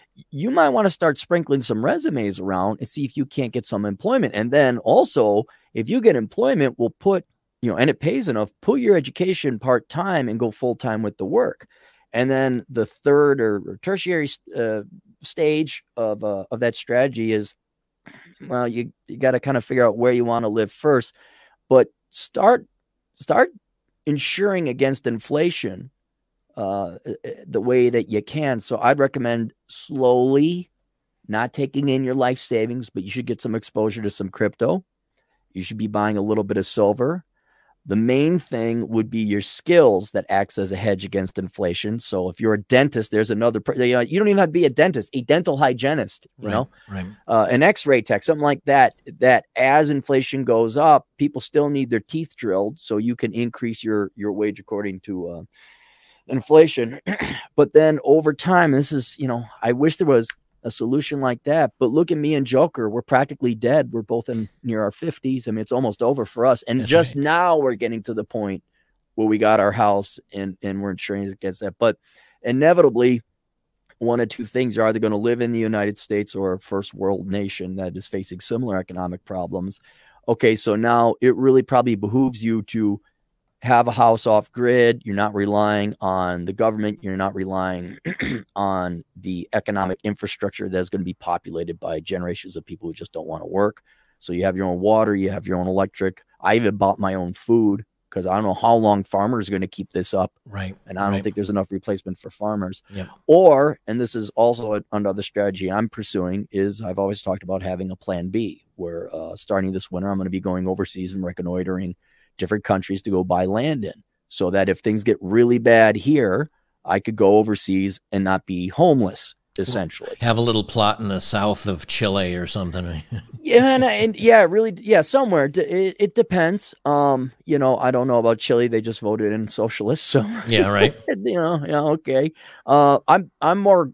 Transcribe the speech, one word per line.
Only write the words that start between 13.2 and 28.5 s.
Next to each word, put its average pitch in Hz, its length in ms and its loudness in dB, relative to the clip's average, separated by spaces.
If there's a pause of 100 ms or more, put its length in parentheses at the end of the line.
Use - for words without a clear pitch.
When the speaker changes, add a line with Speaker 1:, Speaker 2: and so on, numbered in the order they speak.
Speaker 1:
or, 107 160 2 (100)
or 98 160 -12
tertiary 180 440 -2
s-, - 120 -8 (180)
uh, 110 260 -2 (420)
stage 151 580 -2 (140)
of, 107 260 -4
uh, 101 300 -4
of 117 80 -6
that 117 160 0
strategy 117 560 0
is, 104 240 -4 (920)
well, 123 200 -2
you, 120 240 -8 (160)
you - 80 -14
gotta 127 240 2
kinda 135 200 -2
figure 123 240 2
out 107 120 4
where 123 160 4
you 120 120 2
wanna 117 240 -2
live 107 220 -2
first, 139 460 0 (520)
but 131 200 6 (220)
start, - 560 0 (500)
start 302 340 2 (560)
insuring 170 600 -2
against 135 400 -2
inflation, 127 840 -4 (680)
uh, 98 480 -6
uh, 110 100 -8 (340)
the 120 120 -2
way 123 300 4
that 117 200 0
you 104 120 -2
can. 139 380 -4